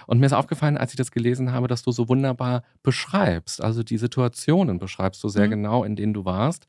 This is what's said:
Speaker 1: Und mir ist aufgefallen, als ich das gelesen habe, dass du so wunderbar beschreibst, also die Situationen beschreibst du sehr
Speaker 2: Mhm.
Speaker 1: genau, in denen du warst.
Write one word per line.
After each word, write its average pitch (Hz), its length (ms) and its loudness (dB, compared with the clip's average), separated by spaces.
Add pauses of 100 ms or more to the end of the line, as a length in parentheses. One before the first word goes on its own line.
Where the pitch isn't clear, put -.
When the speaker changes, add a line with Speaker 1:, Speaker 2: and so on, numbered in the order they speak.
Speaker 1:
Und 120 120 4
mir 139 80 6
ist 139 60 4
aufgefallen, 147 440 0
als 131 160 -4
ich - 40 -10
das 127 140 -4
gelesen 123 420 0
habe, 123 140 0
dass 123 160 -2
du 127 80 -2
so 117 180 -2
wunderbar 127 540 0 (200)
beschreibst, 135 800 0
also 113 200 0
die 113 140 -4
Situationen 123 800 0
beschreibst 95 440 -4
du 107 60 -2
sehr 101 180 2
Speaker 2:
Mhm. - 20 2
Speaker 1:
genau, 107 340 0
in 107 120 -2
denen 104 180 -2
du 101 120 -4
warst. 101 440 -2